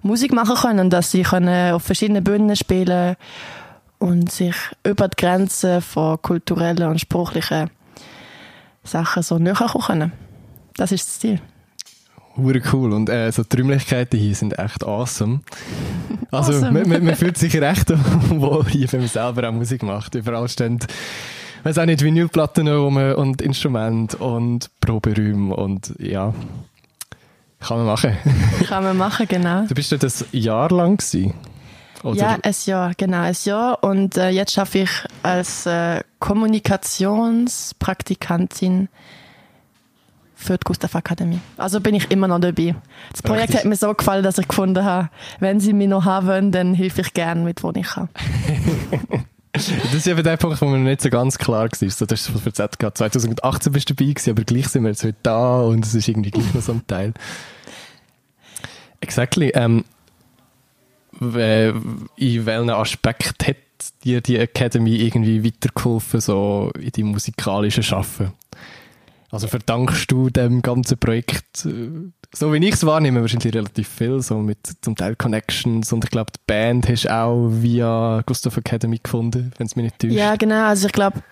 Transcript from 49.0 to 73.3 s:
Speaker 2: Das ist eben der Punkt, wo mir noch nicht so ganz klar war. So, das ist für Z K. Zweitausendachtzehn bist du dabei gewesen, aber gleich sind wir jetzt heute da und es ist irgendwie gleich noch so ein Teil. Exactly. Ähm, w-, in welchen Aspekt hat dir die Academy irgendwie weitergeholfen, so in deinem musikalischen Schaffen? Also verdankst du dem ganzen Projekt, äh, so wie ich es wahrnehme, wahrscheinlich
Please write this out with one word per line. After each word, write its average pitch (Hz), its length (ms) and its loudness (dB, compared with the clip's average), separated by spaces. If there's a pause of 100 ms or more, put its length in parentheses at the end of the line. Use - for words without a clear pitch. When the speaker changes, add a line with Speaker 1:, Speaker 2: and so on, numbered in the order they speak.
Speaker 2:
Das - 140 -2 (260)
ist 156 140 0
eben 170 160 2
der 165 140 2
Punkt, 156 240 0
wo 151 40 2
mir 139 120 2
noch 131 80 2
nicht 135 160 0
so 139 80 2
ganz 123 280 2
klar 113 320 0
war. 98 200 -2
So, 107 160 -2
das 107 240 -2
ist 113 120 -2
für 113 120 -4
Z - 260 -4
K. 107 160 -2
Zweitausendachtzehn 117 800 0
bist 143 160 0
du 139 40 0
dabei 139 200 2
gewesen, - 160 -2
aber 110 160 2
gleich 123 240 0
sind 127 140 2
wir 110 80 2
jetzt - 120 -6
heute 107 200 -4
da 123 360 2
und 113 260 2
es 110 80 -4
ist 110 140 0
irgendwie 107 240 -2
gleich 104 220 0
noch 123 80 0
so 123 100 -4
ein 117 160 -4
Teil. 98 260 -4 (1900)
Exactly. 131 520 0
Ähm, 117 300 4 (1400)
w-, 110 540 2 (420)
in 117 300 0
welchen 117 240 0
Aspekt - 760 -2
hat 139 100 0 (480)
dir 123 160 2
die 120 160 2
Academy 117 580 2
irgendwie 110 480 2
weitergeholfen, 117 800 -2
so 101 580 0
in - 120 -6
deinem 107 160 -2
musikalischen 104 760 -2
Schaffen? 95 480 -2 (1000)
Also 110 160 -6
verdankst 120 640 0
du 131 180 4
dem 123 320 2
ganzen 123 360 0
Projekt, - 680 -2
äh, 117 220 -6 (460)
so 156 200 0
wie 151 40 2 (100)
ich 220 60 4
es - 120 2
wahrnehme, 151 360 4
wahrscheinlich 113 340 0